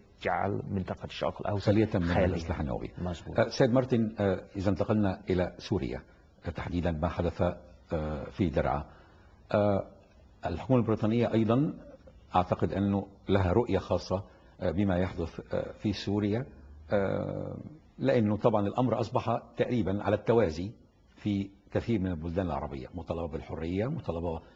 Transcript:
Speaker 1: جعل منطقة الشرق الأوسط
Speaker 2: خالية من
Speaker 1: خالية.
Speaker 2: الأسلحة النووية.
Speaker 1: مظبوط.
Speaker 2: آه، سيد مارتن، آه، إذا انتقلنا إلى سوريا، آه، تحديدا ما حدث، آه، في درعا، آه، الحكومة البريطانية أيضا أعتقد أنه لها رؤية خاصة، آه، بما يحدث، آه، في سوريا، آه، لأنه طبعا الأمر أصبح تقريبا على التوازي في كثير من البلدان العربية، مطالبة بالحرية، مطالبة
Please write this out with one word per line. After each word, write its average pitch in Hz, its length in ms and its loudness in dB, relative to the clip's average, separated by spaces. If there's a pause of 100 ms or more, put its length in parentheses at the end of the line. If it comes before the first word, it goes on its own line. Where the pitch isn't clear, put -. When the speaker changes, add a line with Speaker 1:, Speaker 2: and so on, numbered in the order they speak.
(220)
Speaker 1:
جعل 98 480 0
منطقة 95 360 -4
الشرق - 360 -4
الأوسط 101 240 -4
Speaker 2:
خالية 107 300 4
من 87 100 0
Speaker 1:
خالية. 85 200 2
Speaker 2:
الأسلحة 90 360 -2
النووية. 58 360 -4
Speaker 1:
مظبوط. 87 420 -4
Speaker 2:
آه، 113 80 4
سيد 127 220 4
مارتن، 120 500 2
آه، 95 240 2 (120)
إذا 98 140 0
انتقلنا 98 600 2
إلى 90 280 0
سوريا، 65 440 -4 (440)
آه، 87 40 -4
تحديدا 85 420 -2
ما 80 180 -2
حدث، 85 320 -2 (520)
آه، 78 300 -4
في - 260 -2
درعا، 71 360 0 (680)
آه، 104 340 2 (580)
الحكومة 90 340 2
البريطانية 110 540 2
أيضا 113 400 2 (640)
أعتقد 92 380 2
أنه 98 340 2 (220)
لها 95 220 6
رؤية 101 260 4
خاصة، 92 460 0 (380)
آه، 90 100 0
بما 95 260 2
يحدث، 90 560 -4
آه، - 180 -4
في 104 220 -2
سوريا، 104 520 0 (460)
آه، 98 640 -2 (400)
لأنه 117 400 2
طبعا 107 300 2
الأمر 117 320 0
أصبح 117 420 -2 (160)
تقريبا 104 460 0
على 101 120 2
التوازي 101 560 2 (440)
في 98 340 -2 (220)
كثير 107 280 0
من 92 120 0
البلدان 85 340 -2
العربية، 71 480 -6
مطالبة 85 340 -4
بالحرية، 82 580 -4
مطالبة 85 560 -4 (140)